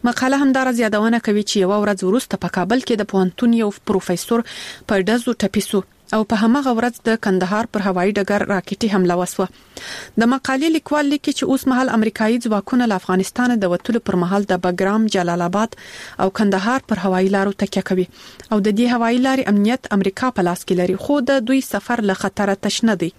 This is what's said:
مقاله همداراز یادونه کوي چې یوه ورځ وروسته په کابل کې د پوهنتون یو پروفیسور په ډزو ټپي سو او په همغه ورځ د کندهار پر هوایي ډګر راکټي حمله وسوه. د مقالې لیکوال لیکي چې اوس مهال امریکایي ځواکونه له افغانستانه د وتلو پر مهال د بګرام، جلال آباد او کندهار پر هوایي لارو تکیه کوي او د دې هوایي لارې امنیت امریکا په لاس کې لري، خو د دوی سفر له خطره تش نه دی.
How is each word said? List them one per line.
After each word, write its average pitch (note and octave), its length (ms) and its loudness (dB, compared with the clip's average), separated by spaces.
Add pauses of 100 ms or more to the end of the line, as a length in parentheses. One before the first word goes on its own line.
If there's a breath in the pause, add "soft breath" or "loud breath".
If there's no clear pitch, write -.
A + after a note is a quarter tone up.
(100)
مقاله C4+ 320 0
همداراز B3+ 440 2
یادونه G#3+ 420 0
کوي G#3 140 2
چې G#3 140 -4
یوه G3 280 2
ورځ G3+ 200 -2
وروسته G3 400 -2
په F3 140 -4
کابل G#3 220 0
کې A#3+ 160 -2
د G#3 180 -4
پوهنتون A3+ 480 2
یو G#3 100 0 (140)
پروفیسور G3 640 -2 (380 loud breath)
په G3 200 0
ډزو A#3+ 320 0
ټپي G3+ 300 0
سو G3 160 0 (280)
او A3 160 2
په A3+ 120 2
همغه C4 360 2
ورځ A#3+ 160 -2 (140)
د A3+ 160 0
کندهار F#3+ 500 0
پر G#3 140 -2
هوایي F#3 240 0
ډګر G3+ 280 0 (120)
راکټي G3 420 -2
حمله F3 240 2
وسوه. F3+ 280 -2 (760 loud breath)
د A#3+ 120 4
مقالې C4+ 440 0
لیکوال D4 340 -2
لیکي C#4+ 220 -2
چې - 180 -4
اوس C4+ 220 0
مهال B3+ 240 0
امریکایي A3 500 2
ځواکونه A3+ 460 0
له F#3 100 0
افغانستانه A3+ 600 0
د F3+ 120 2
وتلو A3+ 340 -2
پر F#3 140 0
مهال G3 280 0
د F3+ 140 2
بګرام، G3 500 2
جلال F3 320 0
آباد G3+ 320 -2 (460 loud breath)
او F#3+ 40 2 (120)
کندهار G#3 480 0
پر F#3 160 -2
هوایي F#3+ 320 2
لارو G3 260 0
تکیه G3 300 -2
کوي F#3 160 0
او - 500 -6
د G3+ 100 2 (100)
دې B3 80 4 (100)
هوایي A#3 300 2
لارې C4 280 0
امنیت G#3+ 340 2 (100)
امریکا G3 380 -2
په F3 140 2
لاس - 160 -6
کې F#3 160 0
لري، F#3 240 0
خو C#4+ 240 2
د C4+ 160 2
دوی C4 140 2 (100)
سفر A3+ 400 -4
له F#3+ 160 -2
خطره G3 420 -2
تش - 220 -2
نه F#3+ 140 -2
دی. F3 140 -6